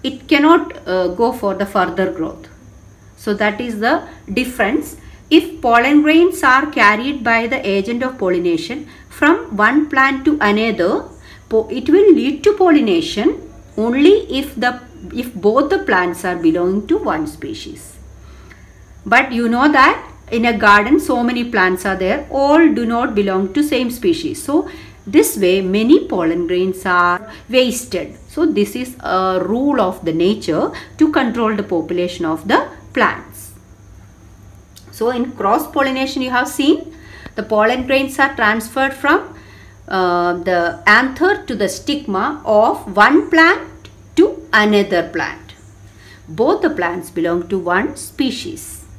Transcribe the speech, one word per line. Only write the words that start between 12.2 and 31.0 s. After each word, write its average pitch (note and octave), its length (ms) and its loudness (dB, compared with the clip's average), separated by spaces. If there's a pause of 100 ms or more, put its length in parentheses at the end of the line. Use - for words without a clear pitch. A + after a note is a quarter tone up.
to G#4 100 4
pollination D4 960 2 (280)
only B3+ 340 4 (280)
if C#4+ 160 -10
the, B3 240 -2 (340)
if A#3+ 200 -8
both G#3+ 360 2
the F#4+ 100 0
plants F3+ 460 0
are F3+ 100 -2
belonging F3 520 0
to E4+ 100 0
one D#3 300 -4
species. - 680 -14 (1080)
But B3+ 260 2
you A#3 180 0
know B3 220 4
that D4+ 360 2 (240)
in A#3 140 0
a A#3 120 2
garden G#3 420 4
so B3 240 0
many A#3+ 200 -2
plants F#3 420 0
are F#3+ 100 -2
there, F#3+ 340 -2
all C#4+ 440 4
do A#3+ 120 -2
not A#3 300 -2
belong G3 380 0
to D4 100 2
same B3+ 260 0
species. D#3+ 540 -2
So D#4+ 260 0 (380)
this A3 300 2
way F#3+ 240 2
many A3 460 4
pollen E3+ 400 -2
grains F#3 380 -2
are F3 460 0 (180)
wasted. A#3 680 -2 (100)
So E4 180 -2
this G3+ 300 0
is B3 240 -8
a F#3 440 -2
rule B3 380 0
of F#3 240 -4
the D#3+ 80 -2
nature F3 580 -2 (260)
to D#4 140 2